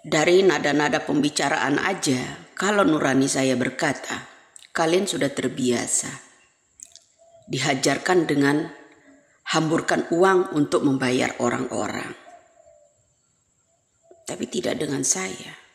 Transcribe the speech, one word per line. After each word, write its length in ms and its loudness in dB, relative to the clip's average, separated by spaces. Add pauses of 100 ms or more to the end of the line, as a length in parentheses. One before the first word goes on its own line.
dari 400 4
nada-nada 640 2
pembicaraan 720 0
aja, 800 -2
kalau 320 0
nurani 400 2
saya 320 0
berkata, 640 -4 (480)
kalian 320 2
sudah 240 -2
terbiasa 800 -2 (1400)
dihajarkan 800 0
dengan 480 0 (800)
hamburkan 560 0
uang 480 4
untuk 240 2
membayar 640 0
orang-orang. 720 -4 (2000)
Tapi 240 -8
tidak 320 -4
dengan 240 -4
saya. 560 -6 (140)